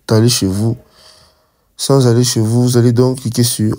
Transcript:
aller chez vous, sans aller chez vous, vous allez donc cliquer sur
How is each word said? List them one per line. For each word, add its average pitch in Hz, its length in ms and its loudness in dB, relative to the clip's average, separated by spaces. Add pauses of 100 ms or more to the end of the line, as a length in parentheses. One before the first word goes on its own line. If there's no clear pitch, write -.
aller 113 220 2
chez 107 180 -2
vous, 110 300 -4 (1000)
sans 135 280 2
aller 120 180 2
chez 120 160 -2
vous, 117 220 0
vous 123 120 0
allez 120 160 2
donc 127 300 0
cliquer 120 220 -2
sur 110 360 -2